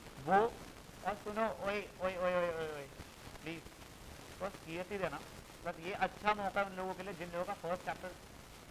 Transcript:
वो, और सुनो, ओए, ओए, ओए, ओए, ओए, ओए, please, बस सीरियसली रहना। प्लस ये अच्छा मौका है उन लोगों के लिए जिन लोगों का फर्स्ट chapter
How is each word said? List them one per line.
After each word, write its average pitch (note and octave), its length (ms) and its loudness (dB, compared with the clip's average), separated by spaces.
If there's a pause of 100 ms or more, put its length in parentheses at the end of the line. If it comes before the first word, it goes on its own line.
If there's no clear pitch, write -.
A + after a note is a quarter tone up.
(260)
वो, F#3 140 12 (680)
और F#3+ 80 2 (100)
सुनो, G#3+ 220 2 (200)
ओए, G3+ 120 2 (240)
ओए, F#3 160 2
ओए, F3+ 160 4
ओए, F3 160 6
ओए, D#3+ 240 0
ओए, C#3 140 -6 (560)
please, D#3+ 180 -4 (800)
बस F#3+ 100 -2
सीरियसली F3+ 460 -4
रहना। D#3 220 0 (440)
प्लस E3+ 160 -2
ये E3+ 140 -4
अच्छा G3 400 4
मौका G3+ 280 4
है G3 60 4
उन F#3 80 -6
लोगों F#3 180 0
के F3+ 100 -4
लिए G3 100 -4
जिन F3 160 -6
लोगों F3 160 0
का G3+ 80 -2
फर्स्ट F3+ 320 -2
chapter F3+ 260 -4 (600)